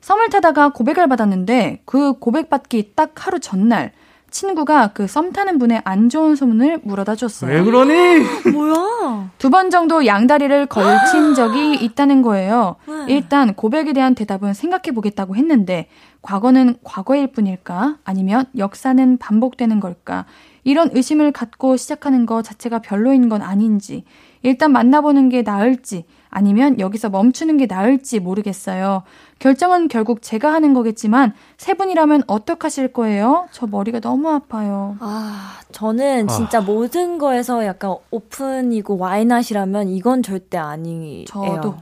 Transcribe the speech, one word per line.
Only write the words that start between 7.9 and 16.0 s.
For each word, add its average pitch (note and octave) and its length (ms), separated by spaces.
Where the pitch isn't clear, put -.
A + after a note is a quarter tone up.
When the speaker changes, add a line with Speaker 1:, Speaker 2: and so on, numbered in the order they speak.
Speaker 3:
<gasps> F4 160
뭐야? D4+ 840
Speaker 1:
두 C4+ 120
번 F#4 200
정도 E4 340
양다리를 C4+ 600
걸친 D4+ 680
Speaker 3:
<gasps> C4 40
Speaker 1:
적이 C4+ 380
있다는 C4+ 480
거예요. G3+ 540
Speaker 3:
네. D4+ 220
Speaker 1:
일단 C4+ 460
고백에 A#3 400
대한 C4 200
대답은 G3+ 380
생각해보겠다고 G#3+ 840
했는데 G#3 520